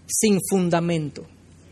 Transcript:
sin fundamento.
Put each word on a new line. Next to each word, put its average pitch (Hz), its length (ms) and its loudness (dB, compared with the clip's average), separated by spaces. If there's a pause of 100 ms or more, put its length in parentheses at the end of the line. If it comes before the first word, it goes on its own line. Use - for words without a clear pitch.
sin 208 320 2 (100)
fundamento. 170 800 -2 (460)